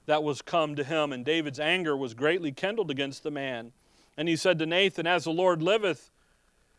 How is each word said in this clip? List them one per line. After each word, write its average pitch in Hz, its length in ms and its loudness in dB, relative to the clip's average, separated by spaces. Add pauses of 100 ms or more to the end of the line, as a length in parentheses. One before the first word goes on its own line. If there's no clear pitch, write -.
that 151 160 4
was 147 180 -2
come 151 340 0
to 143 80 -2
him. 147 300 -2
And 123 100 -6
David's 147 360 -2
anger 160 360 0
was 127 200 -4
greatly 156 360 0
kindled 190 380 -2
against 139 320 -4
the 156 80 -6
man. 131 420 -6 (460)
And 156 100 -2
he 165 80 2
said 180 240 2
to 160 60 -2
Nathan, 175 400 2
As 170 200 2
the 160 60 -2
Lord 175 300 2
liveth, 190 480 0 (680)